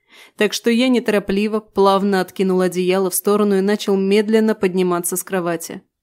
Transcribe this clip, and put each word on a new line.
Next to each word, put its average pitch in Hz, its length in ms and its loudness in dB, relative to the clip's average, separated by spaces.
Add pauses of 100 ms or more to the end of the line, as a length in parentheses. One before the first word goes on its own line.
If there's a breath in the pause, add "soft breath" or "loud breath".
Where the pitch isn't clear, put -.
(380 soft breath)
Так 208 160 0
что - 180 -2
я 240 160 2
неторопливо, 214 720 0
плавно 196 640 0
откинул 185 400 0
одеяло 185 480 0
в 175 60 -8
сторону 208 420 0
и 190 40 2
начал 202 360 0
медленно 214 580 2
подниматься 180 640 -2
с - 60 -8
кровати. 175 600 -6 (180)